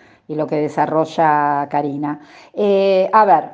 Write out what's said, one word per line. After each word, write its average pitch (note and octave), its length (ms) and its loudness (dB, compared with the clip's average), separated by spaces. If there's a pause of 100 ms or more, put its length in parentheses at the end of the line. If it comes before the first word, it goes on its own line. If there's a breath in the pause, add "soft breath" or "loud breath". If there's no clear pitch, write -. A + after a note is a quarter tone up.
(280 soft breath)
y D#3 80 -10
lo D#3 100 -4
que D#3 120 -4
desarrolla D3 1080 0
Karina. D3 520 -6 (340 loud breath)
Eh, G3 580 0
a G#3+ 140 4
ver D#3+ 280 4